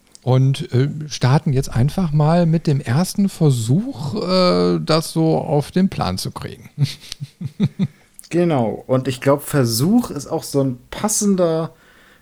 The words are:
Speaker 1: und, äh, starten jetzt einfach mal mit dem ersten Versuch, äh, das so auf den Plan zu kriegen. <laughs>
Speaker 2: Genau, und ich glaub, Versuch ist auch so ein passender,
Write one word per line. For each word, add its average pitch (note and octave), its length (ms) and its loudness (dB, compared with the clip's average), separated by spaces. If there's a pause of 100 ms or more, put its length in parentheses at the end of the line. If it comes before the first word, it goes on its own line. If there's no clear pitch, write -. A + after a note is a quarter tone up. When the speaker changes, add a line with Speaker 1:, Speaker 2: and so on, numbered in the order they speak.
(200)
Speaker 1:
und, C3 540 2
äh, C3+ 160 2 (180)
starten C3+ 460 0
jetzt C3+ 160 -2
einfach D3+ 420 0
mal D#3 320 4
mit D#3+ 220 0
dem C#3+ 160 0
ersten F#3 480 0
Versuch, D3 920 0
äh, F3+ 600 2
das D#3+ 280 0
so D#3+ 260 0
auf D3 320 -2
den F#3+ 180 2
Plan F2+ 300 -2
zu - 120 -8
kriegen. - 460 -14
<laughs> - 1120 -6 (400)
Speaker 2:
Genau, D#3 600 0
und C3 180 0
ich B2+ 140 -6
glaub, C#3+ 240 2
Versuch C#3+ 640 0
ist C#3 160 -10
auch D#3 160 -6
so - 180 -2
ein C3 180 -2 (120)
passender, F3+ 840 0 (500)